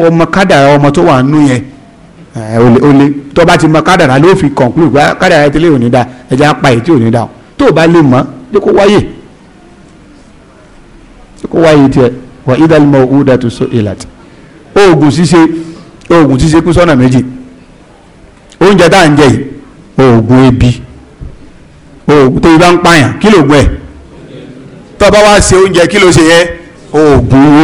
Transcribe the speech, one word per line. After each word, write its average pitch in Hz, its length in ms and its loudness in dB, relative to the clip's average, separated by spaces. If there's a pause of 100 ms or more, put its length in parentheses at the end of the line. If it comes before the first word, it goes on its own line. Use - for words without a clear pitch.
ọmọ 165 180 0
kádàrá 160 500 0
ọmọ 143 140 0
tó 170 120 -2
wà 143 200 0
nínú 147 260 0
yẹn, 123 140 -2 (720)
ẹ̀, 110 220 -8
ó 123 160 2
lè, 131 140 2
ó 143 40 2
lè, 143 180 2 (240)
tó 202 100 0
bá 175 120 0
ti 156 120 -2
mọ 156 140 0
kádàrá 160 360 0
ló 180 180 2
fi 160 140 -2
conclude 139 440 -2
pé, 143 60 2
"Ah, 156 200 -2
kádàrá 156 300 0
ti 147 80 -4
lé 170 100 0
òní 120 220 0
dá, 123 160 -2 (240)
ẹ 135 60 -4
jẹ́ 147 100 0
á 151 80 0
pa - 180 -2
èyí 113 80 -2
tí 143 120 -2
ò 147 60 2
ní 113 120 0
dá 113 140 -2
o." - 40 -14 (280)
Tó 277 120 0
o 196 40 0
bá 160 140 0
lè 170 160 2
mọ̀, 131 220 0 (280)
jẹ́ 202 80 0
kó - 120 -4
wáyé. 202 280 2 (2500)
Jẹ́ - 100 -14
kó - 60 -4
wáyé 151 300 0
tiẹ̀. 123 220 0 (360)
"Wa 127 120 -2
idhal 156 280 2
maw'udatu 131 640 0
su'ilat." 107 560 -6 (680)
Oògùn 165 360 2
ṣíṣe, 170 300 0 (680)
oògùn 151 280 0
ṣíṣe 160 240 0
kú 170 100 -4
sọ́nà 170 240 0
méjì. 127 280 0 (1400)
Oúnjẹ 175 280 2
tá 190 120 2
à 160 80 2
ń 147 80 2
jẹ 147 120 2
yìí, 120 160 -2 (540)
oògùn 127 500 2
ebi. 120 320 -2 (1300)
Oògùn 139 320 2
tó 160 180 2
bá 175 140 2
ń 180 120 0
pààyàn, 160 360 2
kí 202 100 0
lóògùn 147 280 2
ẹ̀? 123 80 2 (1300)
Tó 202 120 0
bá 202 80 2
wá 208 220 4
ṣe - 160 0
oúnjẹ, 180 300 2
kí 190 120 -4
ló 185 120 2
ṣe 165 120 2
yẹ? 170 240 2 (460)
Oògùn 139 520 2 (180)